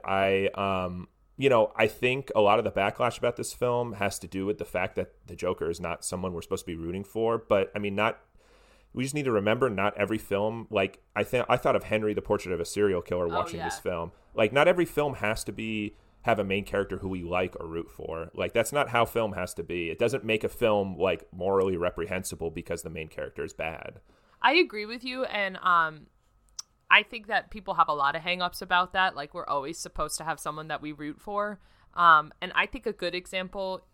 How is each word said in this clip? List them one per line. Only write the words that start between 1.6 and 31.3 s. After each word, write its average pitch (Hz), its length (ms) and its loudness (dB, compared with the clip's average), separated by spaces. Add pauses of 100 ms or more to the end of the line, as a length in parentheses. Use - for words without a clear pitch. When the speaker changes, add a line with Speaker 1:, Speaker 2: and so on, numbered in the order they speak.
Speaker 1:
I 113 120 6
think 127 480 -2
a 107 40 6
lot 104 200 8
of 107 40 -2
the 98 80 0
backlash 104 460 0
about 120 180 -2
this - 160 -8
film 120 420 -2
has 98 260 -2
to 90 80 -14
do 95 180 -4
with 104 120 -2
the 92 60 -6
fact 92 320 -4
that 92 160 -6 (140)
the 87 100 -14
Joker 87 340 -2
is 85 100 -6
not 85 240 -6
someone 92 300 -6
we're 82 80 -8
supposed - 240 -6
to 90 60 -6
be 82 40 -6
rooting 85 280 -6
for. 113 340 0
But, 101 360 2
I 104 40 -2
mean, 101 160 -2
not, 98 240 2 (760)
we 127 120 -4
just 139 100 -6
need 147 100 -2
to 127 80 2
remember 110 380 2
not 101 260 0
every 104 220 0
film, 107 520 -2
like, 98 300 0 (160)
I 104 60 0
th-, 120 260 0
I 123 80 6
thought 123 200 2
of - 80 0
Henry, 107 300 0
the 98 60 0
Portrait 98 320 0
of 85 80 -2
a 85 60 -2
Serial 98 340 2
Killer 90 260 -2
Speaker 2:
Oh, 82 80 -2
Speaker 1:
watching - 260 -4
this 131 160 -6
Speaker 2:
yeah. - 140 -4
Speaker 1:
film. 85 220 -4 (220)
Like, 110 180 4
not 147 160 6
every 175 160 4
film 147 300 -2
has 107 300 -2
to 110 80 -8
be, 107 440 -6 (280)
have 113 140 4
a 101 60 0
main 98 200 0
character 95 340 -2
who 95 100 -6
we 92 140 -4
like 90 360 -2
or 82 80 -10
root 85 240 -6
for. 82 440 -10
Like, 92 180 -2
that's 113 200 2
not 143 180 2
how 117 160 4
film 110 260 -2
has 90 220 -6
to 85 80 -8
be. 85 260 -4
It 82 100 -6
doesn't 117 260 0
make 110 200 0
a 107 60 0
film, 101 480 0
like, 90 340 2
morally 95 460 2
reprehensible 87 720 -4
because 85 320 -6
the 82 80 -8
main 80 180 -8
character 73 340 -8
is 80 120 -8
bad. - 460 -8 (420)
Speaker 2:
I 254 140 6
agree 214 280 2
with 226 180 -10
you, 254 220 -4
and, 196 380 -2
um, 160 460 2 (800)
I 208 120 10
think 208 260 -12
that 202 220 -2
people 196 240 -8
have 160 140 4
a 151 60 0
lot 143 200 2
of 165 60 -4
hang-ups 180 400 -2
about 180 320 2
that. 190 240 2
Like, 147 160 -10
we're 170 140 -10
always 143 320 -4
supposed - 400 -6
to 160 60 -8
have 156 140 -4
someone 156 300 -8
that 151 140 -6
we 151 100 -8
root 151 260 -10
for. 208 400 -4 (360)